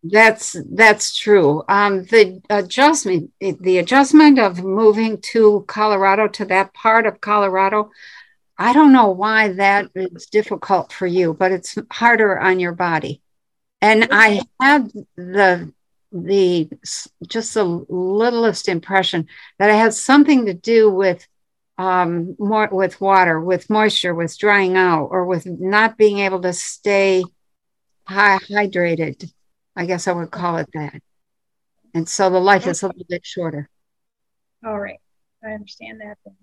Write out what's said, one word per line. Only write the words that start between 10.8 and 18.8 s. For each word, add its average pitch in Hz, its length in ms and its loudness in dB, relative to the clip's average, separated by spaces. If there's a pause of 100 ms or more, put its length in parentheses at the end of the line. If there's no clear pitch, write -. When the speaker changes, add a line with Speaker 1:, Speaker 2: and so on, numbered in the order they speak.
Speaker 1:
for - 140 -6
you, 175 280 0
but 185 180 0
it's 180 240 -8 (160)
harder 220 460 0
on 185 200 0
your 175 140 -4
body. 165 480 -4 (600)
And 220 280 2
I 208 300 4 (200)
had 269 300 2 (260)
the, 180 560 0 (380)
the 180 580 0 (140)
s-, - 260 -14 (180)
just 226 260 -8
the 220 120 -2
littlest 196 1040 -4
impression 180 580 -4 (320)